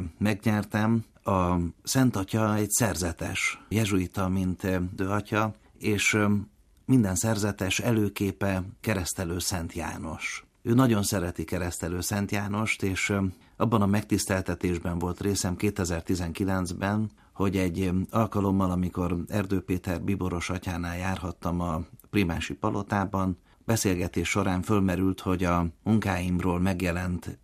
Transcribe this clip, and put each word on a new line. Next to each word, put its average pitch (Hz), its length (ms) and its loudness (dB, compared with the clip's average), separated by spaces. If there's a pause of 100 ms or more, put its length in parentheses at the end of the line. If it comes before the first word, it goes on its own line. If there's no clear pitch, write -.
(180)
megnyertem, 107 840 0 (200)
a 92 300 4 (280)
Szent 127 340 2
Atya 107 380 0
egy 104 160 0
szerzetes, 85 960 -2
jezsuita, 95 600 0
mint, 92 360 0
ö, 92 140 0 (300)
atya, 104 460 0 (240)
és, 104 360 0
ö, 104 180 4 (520)
minden 110 300 4
szerzetes 101 640 0
előképe 101 840 0 (160)
Keresztelő 90 580 -2
Szent 85 340 -4
János. - 720 -8 (180)
Ő 117 120 2
nagyon 120 280 6
szereti 87 420 -2
Keresztelő 87 560 -4
Szent 101 300 -2
Jánost, 101 520 -2
és, 95 260 -2
ö, 101 140 2 (340)
abban 110 260 4
a 101 40 4
megtiszteltetésben 92 1120 0
volt 90 220 -2
részem 95 360 0
kétezer-tizenkilencben, 95 1500 -2 (220)
hogy 95 240 0
egy, 92 240 0
ö, 92 100 0 (200)
alkalommal, 98 600 2
amikor 90 460 0 (120)
Erdő 98 320 0
Péter 90 420 -4
bíboros 90 480 -2
atyánál 87 460 -6
járhattam 90 640 -4
a 85 200 -2 (300)
primási 82 440 0
palotában, 98 840 0 (260)
beszélgetés 90 640 0
során 95 340 0
fölmerült, 95 580 2
hogy 92 240 0
a 87 220 2 (160)
munkáimról 90 800 2
megjelent 90 840 -2